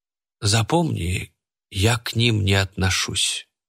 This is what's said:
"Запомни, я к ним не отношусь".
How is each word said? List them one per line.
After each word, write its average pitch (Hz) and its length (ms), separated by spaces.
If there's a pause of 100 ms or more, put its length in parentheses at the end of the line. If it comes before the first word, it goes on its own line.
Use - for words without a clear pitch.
(400)
"Запомни, 107 920 (360)
я 110 260
к - 180
ним 113 300
не 98 100
отношусь". - 920 (200)